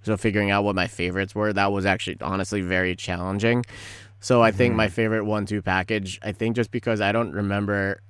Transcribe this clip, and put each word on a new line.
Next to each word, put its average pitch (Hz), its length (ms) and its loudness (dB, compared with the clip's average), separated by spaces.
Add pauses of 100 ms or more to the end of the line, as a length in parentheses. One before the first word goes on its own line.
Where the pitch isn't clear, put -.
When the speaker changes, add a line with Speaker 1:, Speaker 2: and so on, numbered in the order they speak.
Speaker 1:
So 107 120 0
figuring 101 360 2
out 101 120 4
what 101 120 0
my 90 120 0
favorites 92 480 -4
were, 107 160 0
that 98 200 2
was 98 140 -2
actually 92 360 0
honestly 95 400 -2
very 92 340 0
challenging. 98 680 0 (540)
So 120 220 4
I 113 100 6
think 120 200 4
Speaker 2:
Mm-hmm. 113 60 0
Speaker 1:
my 110 100 4
favorite 110 380 0
one-two 104 360 -2
package, 98 640 -2
I 107 80 -4
think 110 240 -2
just 117 160 0
because 113 300 -2
I 101 100 2
don't 107 220 0
remember 101 760 -2